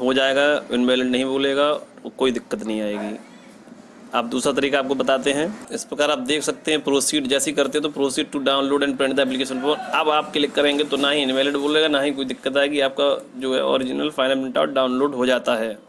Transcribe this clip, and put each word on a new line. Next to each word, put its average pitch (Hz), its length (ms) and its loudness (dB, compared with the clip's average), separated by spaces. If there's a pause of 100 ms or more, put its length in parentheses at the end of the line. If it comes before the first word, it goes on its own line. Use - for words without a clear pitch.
हो 127 140 2
जाएगा, 135 300 2 (280)
invalid 127 340 2
नहीं 127 180 0
बोलेगा, 139 480 0 (460)
कोई 131 140 2
दिक्कत 113 300 -6
नहीं 110 200 -4
आएगी। 104 340 -6 (1000)
आप 120 100 0
दूसरा 127 280 0
तरीका 139 260 0
आपको 135 160 -2
बताते 135 380 2
हैं, 147 140 0 (260)
इस - 120 -6
प्रकार 143 260 0
आप 143 100 0
देख 139 220 -2
सकते 147 280 -4
हैं 151 140 0
proceed 139 440 0
जैसे 139 220 2
ही 143 60 -4
करते 143 220 0
हैं 147 40 0
तो 151 100 -4
proceed 139 400 -2
to 139 120 -4
download 139 420 2
and 135 120 -2
print 135 180 0
the 139 100 4
application 131 380 -4
form। 147 280 -2
अब 151 180 2
आप 151 220 0
click 143 220 0
करेंगे 147 300 2
तो 143 120 -2
ना 139 140 2
ही 147 120 2
invalid 135 340 0
बोलेगा, 151 320 2
ना 147 120 2
ही 143 100 0
कोई 135 140 -4
दिक्कत 131 320 -4
आएगी, 143 240 2
आपका 135 600 0
जो 131 140 -2
है 139 100 0
original 139 460 0
final 135 300 0
प्रिंट 131 180 -4
आउट 147 160 0
download 131 400 2
हो 123 120 0
जाता 123 300 2
है। 113 200 -4 (120)